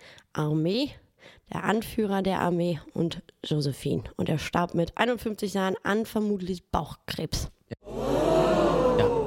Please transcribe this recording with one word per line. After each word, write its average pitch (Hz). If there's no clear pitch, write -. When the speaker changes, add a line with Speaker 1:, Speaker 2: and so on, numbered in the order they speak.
Speaker 1:
Armee, 160
der -
Anführer 196
der 190
Armee 175
und 170
Josephine. 143
Und 175
er 151
starb -
mit 170
einundfünfzig 214
Jahren 190
an 208
vermutlich 190
Bauchkrebs. -
Speaker 2:
Ja. -
Ja, -